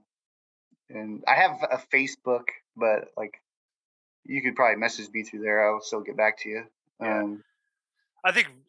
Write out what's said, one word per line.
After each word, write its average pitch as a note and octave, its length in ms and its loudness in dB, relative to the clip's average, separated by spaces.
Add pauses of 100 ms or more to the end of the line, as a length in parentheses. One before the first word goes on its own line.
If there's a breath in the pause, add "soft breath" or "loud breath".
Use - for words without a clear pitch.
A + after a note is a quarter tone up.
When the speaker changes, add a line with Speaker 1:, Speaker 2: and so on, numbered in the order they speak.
(880)
Speaker 1:
and G#2+ 380 -10
I C3+ 80 6
have F3 160 6 (200)
a B2+ 60 2 (180)
Facebook, C3 480 0 (320)
but, A2+ 400 2
like, - 260 -10 (840)
you C3+ 160 -4
could B2+ 140 -2
probably A#2 220 4
message A2 360 -4
me A2 100 -6
through G#2+ 180 -10
there. G#2+ 240 2
I'll G#2+ 160 2
still G#2+ 200 -6
get G2 160 -8
back G#2+ 220 2
to G#2+ 100 -10
you. A2 140 -8 (380)
Speaker 2:
Yeah. A2 180 0
Speaker 1:
Um, G#2 240 -6 (840)
Speaker 2:
I F#3 80 4
think F3 160 2 (200)